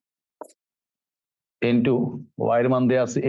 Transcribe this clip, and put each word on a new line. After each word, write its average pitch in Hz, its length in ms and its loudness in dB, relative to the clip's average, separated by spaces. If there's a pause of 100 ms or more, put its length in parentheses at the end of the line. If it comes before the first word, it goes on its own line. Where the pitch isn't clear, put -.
(1700)
into 120 260 2 (600)
Y 120 60 2
এর 127 120 2
মান 127 160 0
দেয়া 127 160 2
আছে 120 240 -4